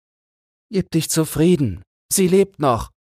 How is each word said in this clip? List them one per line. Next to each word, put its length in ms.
Gib 200
dich 180
zufrieden, 720
sie 160
lebt 320
noch. 320